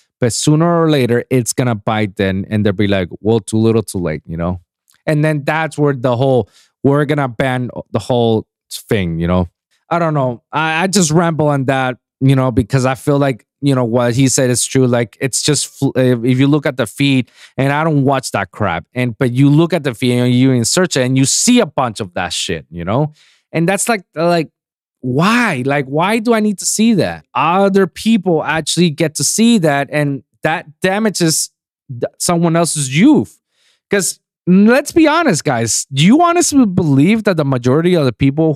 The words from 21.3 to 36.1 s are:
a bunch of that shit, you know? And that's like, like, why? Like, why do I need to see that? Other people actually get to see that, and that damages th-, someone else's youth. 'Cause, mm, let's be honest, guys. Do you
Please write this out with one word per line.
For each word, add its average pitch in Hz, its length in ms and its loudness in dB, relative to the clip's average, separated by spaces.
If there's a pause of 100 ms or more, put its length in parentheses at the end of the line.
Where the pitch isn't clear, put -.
a 208 80 2
bunch 127 320 -6
of 95 160 -10
that 90 180 -6
shit, 80 380 -6
you 85 140 -12
know? 139 280 -2 (380)
And 170 180 -2
that's 196 200 -2
like, 220 160 -4 (100)
like, 170 360 -2 (500)
why? 165 680 0
Like, 139 200 -2
why 180 340 -2
do 226 140 0
I 214 60 0
need 214 180 -2
to - 80 -10
see 226 280 2
that? 87 400 -2
Other 190 540 2
people 185 560 0
actually 160 460 0
get 151 260 -4
to 147 80 -4
see 233 340 2
that, 143 320 0
and 143 320 -2 (220)
that 160 360 -6
damages 185 680 -2 (380)
th-, 120 300 -8
someone 170 360 0
else's 147 420 -2
youth. 208 440 2 (500)
'Cause, - 300 -2 (280)
mm, 196 200 6
let's 277 240 2
be 311 160 4
honest, 294 360 0
guys. 117 480 -2
Do 139 120 2
you 277 180 6